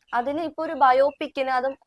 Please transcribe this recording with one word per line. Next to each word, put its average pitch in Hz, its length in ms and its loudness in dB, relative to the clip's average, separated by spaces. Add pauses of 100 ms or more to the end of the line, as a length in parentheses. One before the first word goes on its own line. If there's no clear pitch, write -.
(140)
അതിന് 269 280 -4
ഇപ്പൊ 320 240 -6
ഒരു 320 80 -6
ബയോപിക്കിന്, 269 760 2
അതും 262 380 -2